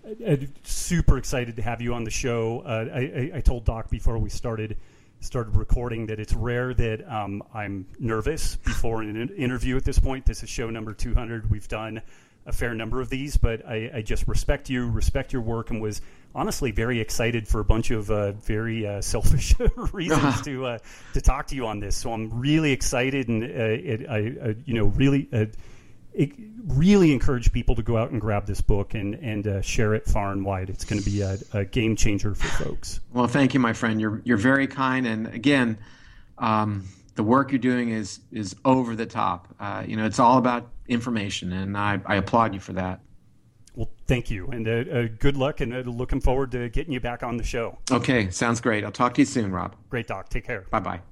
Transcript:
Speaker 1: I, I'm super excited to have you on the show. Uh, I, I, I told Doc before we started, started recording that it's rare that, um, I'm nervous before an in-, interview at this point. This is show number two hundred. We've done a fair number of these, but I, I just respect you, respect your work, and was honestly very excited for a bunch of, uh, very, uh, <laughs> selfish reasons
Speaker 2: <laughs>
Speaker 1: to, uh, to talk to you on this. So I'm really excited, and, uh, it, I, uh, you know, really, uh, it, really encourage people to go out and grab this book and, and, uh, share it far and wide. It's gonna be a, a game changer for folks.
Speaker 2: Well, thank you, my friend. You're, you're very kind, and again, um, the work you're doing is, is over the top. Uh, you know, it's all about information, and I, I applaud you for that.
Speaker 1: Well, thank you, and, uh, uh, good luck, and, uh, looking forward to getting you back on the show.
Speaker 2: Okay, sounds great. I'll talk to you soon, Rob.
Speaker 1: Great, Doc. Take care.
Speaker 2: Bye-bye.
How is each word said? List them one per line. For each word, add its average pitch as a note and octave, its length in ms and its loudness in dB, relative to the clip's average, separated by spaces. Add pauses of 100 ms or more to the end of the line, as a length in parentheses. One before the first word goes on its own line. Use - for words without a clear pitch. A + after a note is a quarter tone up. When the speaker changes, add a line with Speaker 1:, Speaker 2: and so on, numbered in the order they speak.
Speaker 1:
I, A3 280 -2
I'm C#3 200 -2 (120)
super - 520 4
excited A#2+ 400 -4
to A2+ 60 -4
have A#2 180 -2
you A#2+ 140 -2
on A#2 100 -4
the G#2+ 60 -6
show. A#2 500 -2
Uh, A2+ 320 -4
I, C3+ 80 -4
I, C#3 360 -4
I B2 40 -6
told A#2+ 240 0
Doc A2+ 240 -4
before A#2 300 2
we G#2+ 100 -2
started, A2 480 -6 (440)
started A2 360 -4
recording A2+ 500 2
that G#2+ 140 -6
it's - 140 0
rare B2 400 -2
that, A2+ 360 0
um, G2+ 320 -6 (120)
I'm G2+ 320 -8 (120)
nervous A2+ 580 0
before - 440 2
an G#2+ 160 -4
in-, A#2 200 -4
interview B2+ 400 0
at C3+ 80 2
this C3+ 140 4
point. C3+ 280 2
This A2+ 160 2
is A2 80 -12
show A#2 180 -4
number A2 240 -6
two A#2 220 -2
hundred. A#2 340 -2
We've G#2 200 -2
done A2 340 -6 (420)
a A#2+ 80 -8
fair A#2+ 220 -2
number A2+ 260 -2
of A#2+ 80 -6
these, C3+ 280 -2
but A2+ 280 4
I, A2+ 300 -4
I A2+ 80 -4
just G#2+ 240 0
respect C#3 420 0
you, B2 220 0
respect - 420 0
your B2 100 -2
work, A2+ 280 -4
and A2+ 100 -4
was G#2+ 200 -4 (340)
honestly D3 380 -2
very A#2 260 0
excited A2+ 480 0
for A2 140 2
a G#2 40 -2
bunch A2+ 280 4
of, G#2+ 180 0
uh, G#2 220 0
very, A2 520 -4
uh, G2+ 160 -6
<laughs> - 140 -2
selfish - 400 8 (380)
reasons D3 500 2
Speaker 2:
<laughs> - 20 -10
Speaker 1:
to, C3 220 -6
uh, A#2 120 -4 (360)
to C#3 60 2
talk C#3 280 4
to - 60 -6
you B2 140 -2
on G#2 100 -4
this. G2+ 180 -4
So A#2 160 -6
I'm A2 280 -6
really D3 320 2
excited, C3 560 0
and, A2+ 160 0
uh, - 20 -6
it, A2+ 640 -2
I, A2+ 380 -2
uh, G#2+ 60 -2 (100)
you A#2 100 -4
know, G#2 120 4
really, C3+ 460 4
uh, A2 140 2 (680)
it, C#3+ 200 0 (340)
really E3 460 6
encourage B2 400 4
people A#2+ 240 2
to A2+ 60 0
go A2+ 140 0
out A2 140 0
and A2+ 100 -2
grab G2+ 260 0
this G2 140 -2
book G2+ 340 4
and, G#2 200 -4
and, G#2+ 320 -4
uh, G2 140 -2
share G#2+ 340 2
it G#2+ 120 -2
far G2+ 260 2
and G2 120 -2
wide. F#2+ 240 -2
It's - 160 -8
gonna G#2 180 -4
be G2+ 180 0
a, F#2+ 180 -2 (140)
a G2+ 120 0
game A2+ 300 0
changer G#2 400 4
for - 300 2
folks. - 340 -4 (140)
Speaker 2:
Well, A#2+ 160 2
thank C3+ 260 4
you, C3+ 60 4
my A2+ 120 2
friend. A2 280 -2
You're, G#2+ 240 -2
you're A#2+ 120 4
very C3+ 300 4
kind, C3 400 0
and A2 220 -4
again, A#2+ 500 2 (600)
um, G#2+ 500 0 (260)
the A2+ 80 -2
work C3 300 2
you're B2+ 80 2
doing B2 300 0
is, A2 280 -6 (140)
is G#2 320 -8
over B2+ 320 2
the A2+ 100 -4
top. F#2+ 540 -4
Uh, G#2 260 -6
you G#2+ 100 -6
know, A2 100 0
it's G#2+ 120 -2
all B2+ 200 8
about A#2+ 320 0 (180)
information, A2 640 -4
and F#2+ 240 -4
I, G2+ 300 0
I G2+ 100 2
applaud G#2 380 2
you F#2 60 -8
for - 140 -12
that. F#2 260 -4 (760)
Speaker 1:
Well, A2 140 -4 (180)
thank B2 240 0
you, F#2 180 -4
and, A2+ 200 -4
uh, - 20 0
uh, A#2+ 380 0 (100)
good C#3 180 4
luck, C#3 240 -2
and, A#2+ 140 -2
uh, B2+ 40 -6
looking B2 420 -4
forward C3+ 320 2
to A#2+ 160 -4
getting D3 240 -4
you B2+ 80 -2
back A#2+ 220 -6
on A#2+ 160 -4
the A2 60 -4
show. A2+ 340 -4 (120)
Speaker 2:
Okay, A#2 400 2
sounds A#2 300 0
great. G#2+ 240 0
I'll G#2 80 -8
talk B2 220 0
to D3+ 80 4
you C3 40 8
soon, G#2 260 -2
Rob. F2+ 220 -4 (140)
Speaker 1:
Great, A#2 180 -6
Doc. F#2+ 220 -8
Take - 160 -4
care. A2 260 -8
Speaker 2:
Bye-bye. F#2 300 -2 (120)